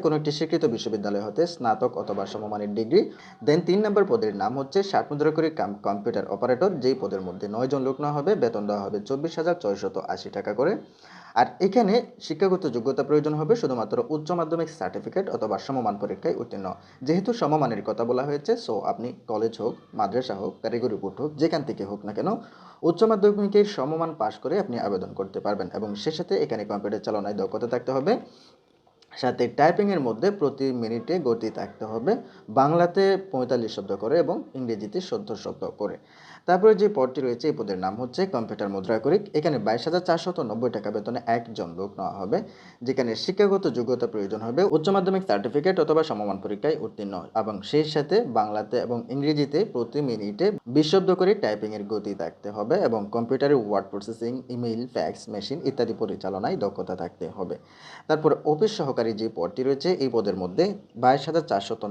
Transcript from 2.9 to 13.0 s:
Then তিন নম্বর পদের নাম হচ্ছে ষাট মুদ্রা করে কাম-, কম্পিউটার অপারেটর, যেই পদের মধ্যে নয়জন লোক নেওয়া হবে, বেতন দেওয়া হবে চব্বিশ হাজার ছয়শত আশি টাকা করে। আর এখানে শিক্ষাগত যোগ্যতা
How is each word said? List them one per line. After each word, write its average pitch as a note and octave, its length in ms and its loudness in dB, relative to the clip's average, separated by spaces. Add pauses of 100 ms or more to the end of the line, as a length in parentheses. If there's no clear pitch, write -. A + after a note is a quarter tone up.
Then D3+ 220 6
তিন F3+ 160 4
নম্বর G#3 260 4
পদের G#2+ 220 2 (100)
নাম G#2+ 180 0
হচ্ছে C3+ 180 -2 (120)
ষাট - 200 2
মুদ্রা D3 260 2
করে E3 120 4 (100)
কাম-, G2+ 280 -2
কম্পিউটার G#2 380 0 (100)
অপারেটর, B2 360 2 (120)
যেই B2+ 200 2
পদের G2+ 260 -2
মধ্যে F#2 260 -8
নয়জন C3 340 0
লোক C3 140 -2
নেওয়া D3 160 -2
হবে, D3+ 140 2 (100)
বেতন A2+ 260 0
দেওয়া G#2 180 0
হবে G2+ 120 -4 (100)
চব্বিশ C#3+ 320 -2
হাজার F3 220 2
ছয়শত G2 340 -2 (180)
আশি - 220 -10
টাকা G2+ 240 -4
করে। E3+ 140 4 (680)
আর B2+ 60 6 (200)
এখানে G3+ 280 6 (320)
শিক্ষাগত F#3 380 2 (120)
যোগ্যতা B2 320 0